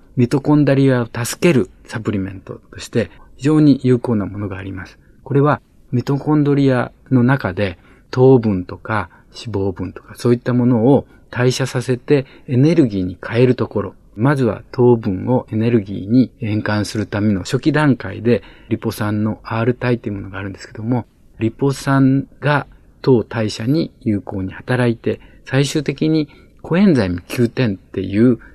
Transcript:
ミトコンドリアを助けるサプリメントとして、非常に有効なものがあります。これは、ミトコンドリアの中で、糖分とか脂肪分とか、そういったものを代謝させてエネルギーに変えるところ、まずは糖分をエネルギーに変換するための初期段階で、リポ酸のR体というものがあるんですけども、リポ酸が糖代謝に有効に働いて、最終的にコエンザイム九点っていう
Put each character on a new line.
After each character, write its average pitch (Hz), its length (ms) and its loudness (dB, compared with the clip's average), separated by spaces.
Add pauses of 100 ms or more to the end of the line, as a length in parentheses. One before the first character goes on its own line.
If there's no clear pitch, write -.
(160)
ミ 120 120 2
ト 143 140 0
コ 147 140 2
ン 147 80 4
ド 139 120 2
リ 135 180 4
ア 123 80 0
を 117 60 -6
助 - 340 -8
け 175 100 4
る 117 200 0 (140)
サ - 140 -10
プ 110 120 -4
リ 101 80 -2
メ 95 140 -6
ン 95 80 -18
ト - 200 -16 (100)
と - 80 -20
し - 100 -16
て、 110 200 -2 (280)
非 - 60 -10
常 156 160 2
に 143 240 6
有 127 140 4
効 120 180 -2
な 101 120 -2
も 98 100 -12
の 101 100 -6
が 95 120 -8
あ 98 40 -12
り 98 80 -10
ま 95 140 -12
す。 - 140 -20 (240)
こ 131 100 -6
れ 139 80 4
は、 147 200 0 (300)
ミ 123 120 -2
ト 143 140 -2
コ 151 180 -2
ン 147 80 2
ド 143 100 2
リ 139 180 2
ア 120 200 -2 (180)
の 127 140 4
中 123 300 0
で、 95 260 -4 (320)
糖 131 260 6
分 104 280 0
と - 120 -14
か 104 320 -6 (220)
脂 - 200 -14
肪 98 200 -2
分 92 220 -10
と - 100 -18
か、 - 120 -20
そ - 140 -2
う 120 40 4
い 120 40 2
っ - 20 -16
た 127 140 -4
も 123 140 0
の 120 180 2
を - 220 4 (240)
代 127 200 0
謝 131 140 -4
さ 127 160 -4
せ 123 160 -4
て 143 280 0 (220)
エ 143 80 -4
ネ 139 200 4
ル 139 120 4
ギ 101 120 -4
ー 92 40 -2
に 90 180 -6
変 113 200 -2
え 127 40 6
る 123 100 4
と 107 120 -2
こ 104 140 -4
ろ、 95 140 -10 (200)
ま 135 220 0
ず 131 80 0
は 101 260 -2
糖 123 240 6
分 104 320 -4
を 123 240 0
エ 110 60 -4
ネ 110 120 0
ル 117 120 2
ギ 98 260 -10
ー - 20 -8
に 123 280 2
変 104 240 -4
換 104 240 -2
す - 120 -8
る 104 80 -2
た 107 140 -4
め 107 140 0
の 92 80 -2
初 123 180 -4
期 156 140 0
段 147 240 2
階 98 240 -12
で、 117 200 2 (280)
リ 110 80 -2
ポ 110 160 -4
酸 107 320 -2
の 107 180 -4
R 117 300 0
体 123 260 -2
と - 80 -14
い 104 40 -4
う - 20 -6
も 101 80 -8
の 98 80 -14
が 95 100 -12
あ 98 40 -10
る 101 60 -10
ん 92 40 -10
で - 60 -18
す - 80 -20
け - 60 -20
ど 107 100 -12
も、 117 220 -2 (340)
リ 110 120 -2
ポ 139 220 -2
酸 135 520 2 (140)
が 143 280 0 (340)
糖 120 240 4
代 110 240 -4
謝 110 160 -8
に 151 340 -2
有 104 220 -2
効 - 220 -8
に 95 100 -10
働 123 360 -2
い 113 60 0
て、 110 240 -4 (240)
最 139 220 0
終 143 180 -4
的 151 240 -2
に 156 220 0 (320)
コ - 160 -2
エ 202 80 4
ン 185 100 6
ザ 120 80 4
イ 90 60 0
ム 87 180 -4
九 120 220 0
点 123 240 -2
っ - 20 -6
て - 260 -8
い 98 240 2
う 123 140 2 (160)